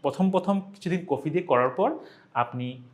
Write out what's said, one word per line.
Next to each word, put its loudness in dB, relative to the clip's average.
প্রথম 2
প্রথম 2
কিছুদিন -4
কফি -2
দিয়ে 0
করার 4
পর 4
আপনি -4